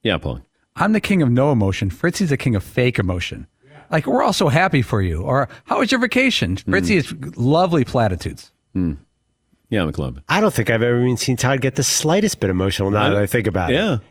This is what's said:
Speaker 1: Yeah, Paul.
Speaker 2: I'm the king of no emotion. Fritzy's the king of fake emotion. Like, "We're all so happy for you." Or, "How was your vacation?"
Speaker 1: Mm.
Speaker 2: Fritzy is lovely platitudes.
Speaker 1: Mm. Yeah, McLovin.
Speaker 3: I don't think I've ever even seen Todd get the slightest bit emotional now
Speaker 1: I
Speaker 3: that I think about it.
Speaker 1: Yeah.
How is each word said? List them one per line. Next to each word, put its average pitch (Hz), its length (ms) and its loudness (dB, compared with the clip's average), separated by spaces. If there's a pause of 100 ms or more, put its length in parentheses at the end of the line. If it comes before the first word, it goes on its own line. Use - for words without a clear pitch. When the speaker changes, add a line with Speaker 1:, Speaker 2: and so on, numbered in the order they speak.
Speaker 1:
Yeah, 98 140 0
Paul. 64 240 -6 (360)
Speaker 2:
I'm 208 160 0
the 208 80 2
king 190 200 0
of 131 80 2
no 131 220 2
emotion. 98 380 0
Fritzy's 170 400 -2
the 135 80 0
king 120 180 0
of 95 80 -2
fake 123 360 0
emotion. 90 480 -4 (440)
Like, 160 160 0
"We're 262 160 2
all 220 100 2
so 185 160 2
happy 160 320 4
for 104 200 0
you." 85 200 0
Or, 127 260 0 (180)
"How 285 140 -2
was 247 120 0
your 247 100 2
vacation?" 240 560 0
Speaker 1:
Mm. - 120 -8
Speaker 2:
Fritzy 92 280 2
is 135 160 -2 (240)
lovely 156 480 2
platitudes. 98 640 -2 (240)
Speaker 1:
Mm. 85 220 -2 (720)
Yeah, 104 120 0
McLovin. 69 460 -4
Speaker 3:
I 185 140 0
don't 214 120 2
think 117 160 -2
I've 113 140 2
ever 120 180 2
even 123 160 0
seen 123 200 -2
Todd 131 240 0
get 135 140 -2
the 139 80 -2
slightest 185 560 0
bit 98 100 0
emotional 95 420 0
now 104 140 2
Speaker 1:
I 101 40 2
Speaker 3:
that 101 100 2
I 104 60 2
think 110 220 -2
about 90 240 -2
it. 127 40 2
Speaker 1:
Yeah. 180 220 0 (140)